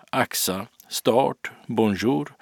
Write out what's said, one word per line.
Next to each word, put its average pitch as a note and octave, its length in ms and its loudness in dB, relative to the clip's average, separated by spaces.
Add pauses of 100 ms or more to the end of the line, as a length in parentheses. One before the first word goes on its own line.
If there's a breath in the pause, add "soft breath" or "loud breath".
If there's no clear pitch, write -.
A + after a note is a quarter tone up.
Axa, - 580 -2 (220)
Start, - 640 0 (140)
Bonjour, A2+ 760 0